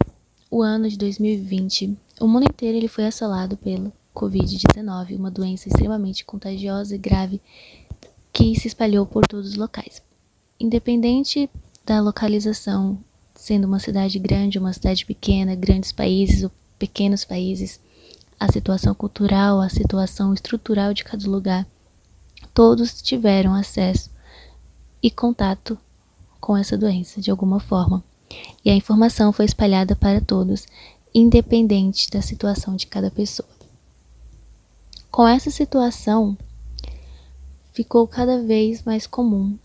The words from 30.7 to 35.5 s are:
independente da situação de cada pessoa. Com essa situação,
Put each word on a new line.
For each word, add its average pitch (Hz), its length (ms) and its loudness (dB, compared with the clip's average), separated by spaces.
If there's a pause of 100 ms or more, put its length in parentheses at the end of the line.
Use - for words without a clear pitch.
independente 226 1000 4
da 202 100 -2
situação 196 540 -4
de 185 100 -8
cada 196 240 -4
pessoa. - 400 -6 (1600)
Com 233 180 6
essa 254 220 4
situação, 226 880 0 (1400)